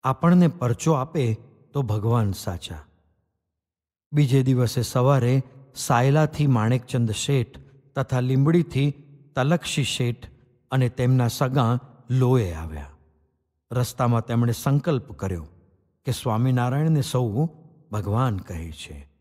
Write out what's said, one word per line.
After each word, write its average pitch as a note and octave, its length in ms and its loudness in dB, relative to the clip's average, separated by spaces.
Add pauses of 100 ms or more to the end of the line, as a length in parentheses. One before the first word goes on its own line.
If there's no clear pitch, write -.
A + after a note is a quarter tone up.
આપણને E3+ 440 4
પરચો C3 460 0
આપે B2+ 440 -2 (360)
તો C#3+ 80 -2
ભગવાન A2 500 0
સાચા. F2 520 -10 (1300)
બીજે C3+ 300 4
દિવસે B2 380 2
સવારે B2+ 640 2 (320)
સાયલાથી C#3+ 720 2
માણેકચંદ A#2 640 0
શેઠ - 480 -4 (360)
તથા C3 240 -2
લીંબડીથી C#3 720 2 (420)
તલક્ષી D3 480 0
શેઠ A#2+ 440 -4 (440)
અને B2+ 180 2
તેમના B2+ 380 2
સગા B2+ 520 0 (300)
લોએ B2 440 2
આવ્યા. D#2 360 -12 (840)
રસ્તામાં A#2+ 540 0
તેમણે A#2 260 0
સંકલ્પ C#3 600 -2
કર્યો F2+ 360 -8 (580)
કે C3+ 60 -4
સ્વામિનારાયણને B2+ 880 0
સૌ B2 440 -2 (460)
ભગવાન G#2+ 460 -2
કહે E2 340 -10
છે D2 380 -16 (120)